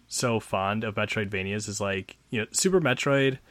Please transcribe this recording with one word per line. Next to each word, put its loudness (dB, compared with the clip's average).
so 0
fond 0
of -4
Metroidvanias, -2
is, -6
like, -4
you -2
know, -4
Super 4
Metroid, 2